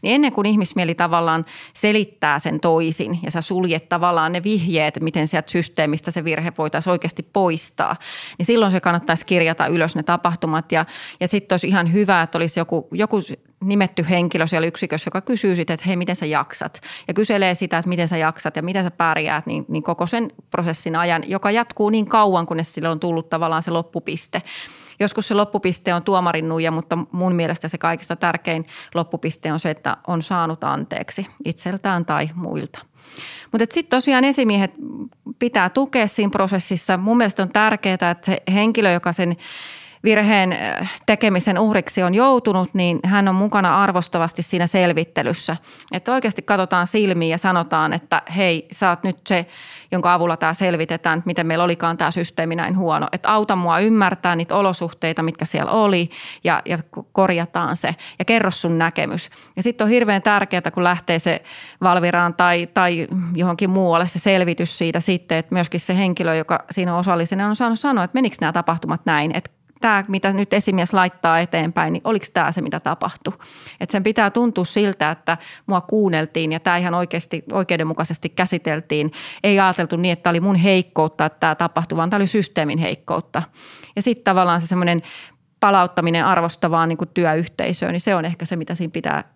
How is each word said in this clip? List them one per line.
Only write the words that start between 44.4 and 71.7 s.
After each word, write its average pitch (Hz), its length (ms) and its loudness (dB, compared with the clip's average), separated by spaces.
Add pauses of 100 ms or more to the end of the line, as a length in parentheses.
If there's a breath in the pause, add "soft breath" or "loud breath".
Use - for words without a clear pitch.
siinä 175 260 0
selvittelyssä. 170 920 0 (340 loud breath)
Että 208 220 -2
oikeasti 226 280 -2
katsotaan 185 460 0
silmiin 180 440 2
ja 170 60 -2
sanotaan, 170 560 0
että - 280 -2 (140)
hei, 180 360 0
sä 190 180 0
oot 175 140 -2
nyt 185 140 -2 (100)
se, 180 180 0 (460 loud breath)
jonka 180 220 2
avulla 170 240 2
tää 165 160 0
selvitetään, 165 640 0
että 170 80 -6
miten 170 200 -2
meillä 165 160 2
olikaan 170 340 0
tää 165 140 0
systeemi 165 440 -4
näin 175 220 -2
huono. 151 340 0
Että - 180 -2
auta 214 260 2
mua 175 240 0
ymmärtää 196 560 2
niitä 170 200 -2
olosuhteita, 170 680 -2
mitkä 165 220 -4
siellä - 260 -2
oli, 196 380 2 (340 loud breath)
ja, 165 220 2
ja 175 120 -4
ko-, - 340 -12
korjataan 175 640 0
se. 170 200 -4 (240 loud breath)
Ja 190 60 -2
kerro 208 260 2
sun 170 260 -2
näkemys. - 520 -2 (260 loud breath)
Ja 185 80 -6
sit 240 180 0
on 214 80 2
hirveän 214 320 4
tärkeää, 190 520 2
kun 180 100 0
lähtee 175 360 2
se 165 240 -2 (380 loud breath)
Valviraan 175 520 4
tai, 175 400 2
tai 175 340 2 (280)
johonkin 175 340 0
muualle 180 380 4
se 170 120 -4
selvitys 180 580 0
siitä 165 220 0
sitten, 170 380 0
että 165 180 -4
myöskin 175 240 0
se 180 180 0
henkilö, 175 380 0
joka 160 360 -2
siinä 180 220 -2
on 175 60 0
osallisena, 180 480 0
on 208 80 0
saanut 226 240 0
sanoa, 254 240 2
että 180 120 -6
menikö 254 260 0
nämä 165 120 0
tapahtumat 165 520 -2
näin, 160 300 0
että - 200 -8 (260)
tämä, 208 260 2
mitä 196 260 0
nyt 196 200 0
esimies 190 400 2
laittaa 180 460 2
eteenpäin, 165 540 0